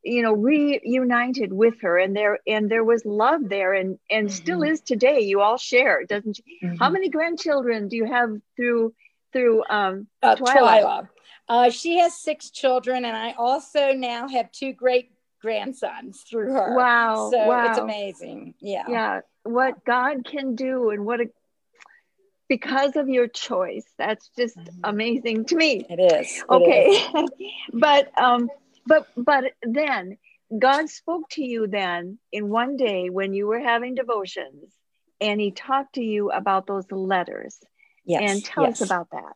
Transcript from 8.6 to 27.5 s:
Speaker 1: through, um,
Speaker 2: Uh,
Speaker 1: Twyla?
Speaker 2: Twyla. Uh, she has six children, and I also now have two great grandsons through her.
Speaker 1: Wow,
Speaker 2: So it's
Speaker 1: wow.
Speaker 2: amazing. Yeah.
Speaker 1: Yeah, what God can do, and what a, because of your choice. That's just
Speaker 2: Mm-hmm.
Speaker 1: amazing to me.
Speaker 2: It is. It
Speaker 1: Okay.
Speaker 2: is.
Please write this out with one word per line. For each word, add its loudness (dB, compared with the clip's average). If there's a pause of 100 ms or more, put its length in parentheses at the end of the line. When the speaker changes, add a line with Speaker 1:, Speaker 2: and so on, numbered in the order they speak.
Speaker 1:
through, 2
um, -2 (160)
Speaker 2:
Uh, 6
Speaker 1:
Twyla? 2 (260)
Speaker 2:
Twyla. -2 (400)
Uh, 6
she -2
has 2
six -8
children, -2
and -6
I -8
also 0
now -4
have -4
two -8
great 0 (300)
grandsons -8
through -6
her. 0
Speaker 1:
Wow, 2
Speaker 2:
So 2
it's 2
Speaker 1:
wow. -2
Speaker 2:
amazing. -10
Yeah. -8
Speaker 1:
Yeah, -4 (220)
what -2
God -2
can -6
do, -2
and -6
what -4
a, -4 (1160)
because -2
of -2
your 0
choice. -6 (120)
That's -6
just -4
Speaker 2:
Mm-hmm. -20
Speaker 1:
amazing -2
to -2
me. 0
Speaker 2:
It 0
is. 4
It -14
Speaker 1:
Okay. 8
Speaker 2:
is. 2 (220)